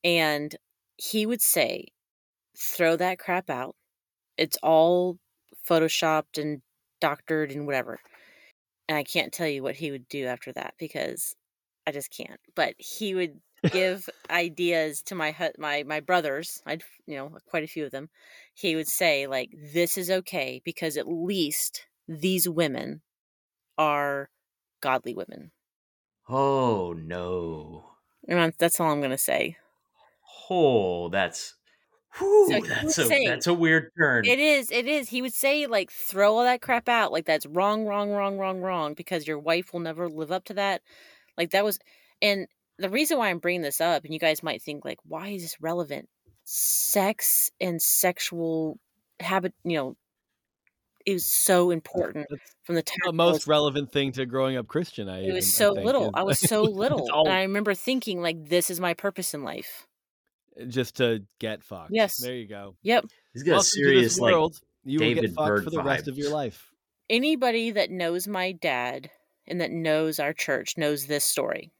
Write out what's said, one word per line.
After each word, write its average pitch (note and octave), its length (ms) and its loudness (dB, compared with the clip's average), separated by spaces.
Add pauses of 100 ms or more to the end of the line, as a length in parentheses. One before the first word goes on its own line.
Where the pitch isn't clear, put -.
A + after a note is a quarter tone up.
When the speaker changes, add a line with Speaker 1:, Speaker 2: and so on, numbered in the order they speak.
Speaker 1:
And D#3 500 2 (420)
he G#3+ 300 -2
would A#3 160 -2
say, - 440 0 (680)
"Throw E3 400 2
that F#3 220 0
crap F3+ 320 -4
out. B2+ 260 -6 (640)
It's D#3+ 240 -2
all F3 560 6 (500)
photoshopped D#3+ 720 2
and D3 220 -6 (380)
doctored D3+ 520 0
and D3 140 -6
whatever." B2+ 340 -4 (880)
And D#3 100 0
I C#3+ 60 -2
can't - 280 -2
tell E3 160 -2
you C#3 160 -4
what C#3 120 -4
he D3+ 160 -6
would B2+ 160 -12
do C#3 180 -6
after B2 280 -8
that - 240 -8
because - 580 -8 (500)
I D#3 60 -4
just C#3 200 -10
can't. - 280 -14 (160)
But - 220 0
he - 360 -6
would E3 260 -4 (220)
Speaker 2:
<laughs> E3+ 80 4
Speaker 1:
give F#3 380 0 (220)
ideas E3+ 760 0
to G3 120 -10
my D#3 160 -2
hu-, D#3+ 260 -4
my, D3 260 -4
my D3+ 160 -4
brothers. D#3 680 -2
I'd, E3 180 -8 (220)
you D3 100 -10
know, C#3 300 -12
quite D#3 180 -4
a D#3 40 -12
few D#3 180 -8
of - 60 -12
them. C#3 180 -10 (440)
He E3 220 -2
would D#3 120 -4
say, C#3+ 400 2
like, C3 220 -4 (240)
"This E3+ 240 2
is F3+ 120 -4
okay C#3+ 540 -4
because D#3+ 340 -6
at - 100 -6
least E3+ 800 -2 (220)
these F3 400 0
women D#3 540 -2 (760)
are C#3+ 520 0 (520)
godly C3 320 -2
women." D2+ 380 -12 (760)
Speaker 3:
Oh, B2+ 640 2
no. E2 1040 -8 (300)
Speaker 1:
And F3 120 2
I'm, E3 180 2
that's E3+ 220 2
all D#3+ 100 2
I'm D3 120 0
gonna C3+ 160 -2
say. - 380 0 (920)
Speaker 3:
Oh, G#2 600 4
that's, F#2 460 -2 (600)
whew, G4 420 6
Speaker 1:
So - 20 -8
he - 240 -4
Speaker 3:
that's - 0 -
Speaker 1:
would - 120 0
Speaker 3:
a, C3 80 2
Speaker 1:
say C#4 160 4
Speaker 3:
that's E3 240 0
a F3 80 4
weird D#3+ 440 4
turn. B2+ 260 4
Speaker 1:
It B3 140 6
is, C#4+ 320 4
it A#3+ 160 0
is. C#4+ 240 0
He B3 120 -2
would B3+ 120 -4
say, C#4+ 320 2
like, G#3+ 240 -2
"Throw G3+ 460 2
all A#3+ 80 4
that B3 180 4
crap A#3+ 260 0
out. A#3 240 2
Like, D#3 140 -2
that's D#3 200 2
wrong, G3+ 400 0
wrong, G#3 240 -2
wrong, G3 280 -2
wrong, F#3+ 220 -4
wrong, E3+ 340 -2
because D#3+ 320 -6
your D#3 120 -4
wife E3 340 0
will F3 80 -4
never E3 280 -6
live D#3 240 -8
up F#3 140 -4
to G#3+ 80 -10
that." G3 280 -2 (560)
Like, E3+ 140 0
that G3 120 4
was, G#3 140 0 (440)
and G3+ 260 2 (320)
the F#3+ 100 -2
reason D4 280 2
why A3 100 2
I'm F3 100 -2
bringing F3 240 -2
this C#3+ 180 -2
up, E3 240 2
and D#3 80 -8
you D#3 60 -6
guys D#3 240 0
might D3 200 -6
think, D3 220 -10
like, - 200 -8
"Why D#3+ 240 -10
is G3 140 -8
this - 180 -12
relevant?" D#3+ 480 -4 (360)
Sex - 1040 0 (100)
and F3 200 -2
sexual E3 1000 0 (400)
habit, F3+ 340 -2 (100)
you E3+ 120 0
know, C3 200 -4 (1120)
it G3+ 60 2
was F3+ 140 -2
so F3 440 6
important D#3+ 580 -2
Speaker 2:
That's - 340 -14
Speaker 1:
from E3+ 120 -4
the E3 80 2
time - 220 -6
Speaker 2:
the F3 80 0
Speaker 1:
I D#3+ 40 -2
Speaker 2:
most E3+ 180 6
Speaker 1:
was D3+ 120 -2
Speaker 2:
relevant D3 460 2
thing C#3 200 0
to C3 140 -4
growing C3 300 0
up A#2 120 -4
Christian, D3 400 -4
I F#2 140 -6
Speaker 1:
It F#3 100 0
was F#3 140 0
Speaker 2:
even, - 200 4
I - 20 8
Speaker 1:
so G3+ 60 4
Speaker 2:
think, G3+ 120 -2
Speaker 1:
little. B3 200 2
Speaker 2:
is G#3 80 0
Speaker 1:
I F3+ 80 0
was F#3+ 180 2
Speaker 2:
<laughs> - 80 2
Speaker 1:
so G#3+ 180 4
Speaker 2:
it's G#3 100 0
Speaker 1:
little, F#3+ 360 0
Speaker 2:
all D#3 140 6
Speaker 1:
and F#3+ 80 4
I F#3 80 2
remember G3+ 320 0
thinking, A3+ 480 -2
like, E3 260 -4
"This F3 220 2
is E3+ 100 -4
my F3 140 0
purpose F#3+ 400 -4
in D3 100 -8
life." - 420 -12 (840)
Speaker 2:
Just B2 280 -2
to A2+ 280 2 (140)
get G#2+ 240 -6
fucked. F#2 300 -12
Speaker 1:
Yes. G#3+ 260 2
Speaker 2:
There B2+ 160 -6
you A#2 140 -10
go. G2+ 340 -14
Speaker 1:
Yep. A3+ 240 2 (260)
Speaker 3:
He's B2 120 -12
got E3 80 4
Speaker 2:
Welcome G3 180 6 (140)
to C#3 80 6
this A#2+ 220 6
Speaker 3:
serious, - 40 0
like, A#2+ 140 6
Speaker 2:
world. D#3+ 280 2 (240)
You C#3 160 -2
will A#3 120 4
get - 80 2
Speaker 3:
David F#3 140 0
Speaker 2:
fucked D3+ 140 0
Speaker 3:
Berg G3+ 160 2
Speaker 2:
for D#3 60 -6
the D#3+ 120 -2
rest D3+ 260 -2
of C3+ 100 -8
your C#3+ 120 -2
Speaker 3:
vibes. - 20 -2
Speaker 2:
life. C#3 420 -6 (340)
Speaker 1:
Anybody A#3+ 600 0
that G3+ 200 0
knows F3+ 360 -2
my F#3 260 -4
dad C3 580 -4 (360)
and F3 140 -6
that E3 100 -2
knows D#3+ 480 0
our D3+ 140 -2
church - 440 -4
knows D3 300 -2
this D3 180 0
story. - 560 -2